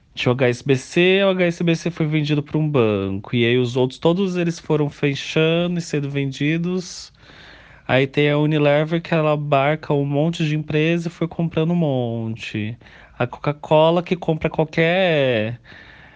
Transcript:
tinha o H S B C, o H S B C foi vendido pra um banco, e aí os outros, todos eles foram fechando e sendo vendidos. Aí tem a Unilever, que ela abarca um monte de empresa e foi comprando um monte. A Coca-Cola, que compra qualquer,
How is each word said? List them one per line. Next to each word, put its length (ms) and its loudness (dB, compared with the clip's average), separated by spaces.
tinha 180 0
o 20 0
H 140 2
S 160 -4
B 120 2
C, 480 2
o 60 4
H 160 0
S 180 -2
B 100 2
C 160 -4
foi 160 -2
vendido 380 0
pra 140 -4
um 100 0
banco, 680 0
e 100 2
aí 140 4
os 180 -2
outros, 220 0
todos 380 0
eles 240 -2
foram 280 0
fechando 920 0
e 20 -8
sendo 260 -4
vendidos. 1040 -4
Aí 200 2
tem 240 2
a 80 2
Unilever, 600 2
que 140 -4
ela 180 2
abarca 640 0
um 100 2
monte 420 0
de 80 0
empresa 540 0
e 20 -4
foi 160 -4
comprando 460 -2
um 40 2
monte. 1000 -2
A 80 0
Coca-Cola, 760 2
que 120 -4
compra 360 -2
qualquer, 1080 0